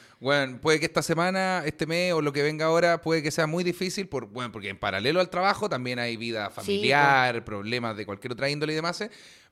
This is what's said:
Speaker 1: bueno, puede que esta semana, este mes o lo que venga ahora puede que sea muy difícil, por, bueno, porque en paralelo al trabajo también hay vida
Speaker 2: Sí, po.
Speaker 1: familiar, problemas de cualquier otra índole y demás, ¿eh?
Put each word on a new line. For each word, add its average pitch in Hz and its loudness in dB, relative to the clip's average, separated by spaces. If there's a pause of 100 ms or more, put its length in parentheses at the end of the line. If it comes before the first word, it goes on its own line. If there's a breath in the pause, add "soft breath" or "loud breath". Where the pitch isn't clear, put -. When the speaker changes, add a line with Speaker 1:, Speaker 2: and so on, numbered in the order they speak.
(200 loud breath)
Speaker 1:
bueno, 135 0
puede 156 4
que 151 0
esta 151 0
semana, 185 0
este 156 -4
mes 175 0
o 160 2
lo 147 0
que 143 0
venga 156 0
ahora 170 4
puede 160 0
que 143 0
sea 160 2
muy 170 -2
difícil, 180 -4
por, 120 -6
bueno, 117 -8
porque 101 -8
en 95 -8
paralelo 107 0
al 180 0
trabajo 196 0
también 127 -2
hay 120 -2
vida 110 -4
Speaker 2:
Sí, - -18
po. - -12
Speaker 1:
familiar, 135 4
problemas 107 -6
de 104 -8
cualquier 101 -8
otra 131 -4
índole 147 -4
y 156 -2
demás, 165 -4
¿eh? 208 -8 (420 loud breath)